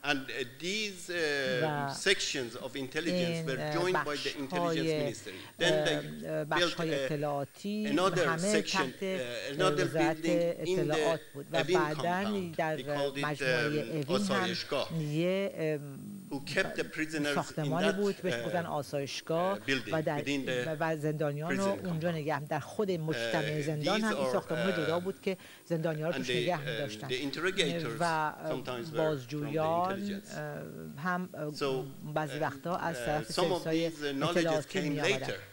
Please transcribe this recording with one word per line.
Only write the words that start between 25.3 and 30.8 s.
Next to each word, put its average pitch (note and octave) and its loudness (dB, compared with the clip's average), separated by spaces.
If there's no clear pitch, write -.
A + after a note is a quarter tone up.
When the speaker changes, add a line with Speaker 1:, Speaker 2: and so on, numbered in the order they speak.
Speaker 2:
زندانیان D#3+ 0
رو - 0
Speaker 1:
and - -2
Speaker 2:
توش - -4
Speaker 1:
they، - 0
Speaker 2:
نگه C#3 4
Speaker 1:
اه، D3+ -4
Speaker 2:
می‌داشتن. A2+ -4
Speaker 1:
the C3 0
interrogators D#3+ 0
Speaker 2:
و، F3 2
اه، D#3 0
Speaker 1:
sometimes B2+ -4
were - -8
from D#3 -8
the D3+ -2
Speaker 2:
بازجویان، D#3 0
Speaker 1:
intelligence. G3 -6
Speaker 2:
اه، D3+ -8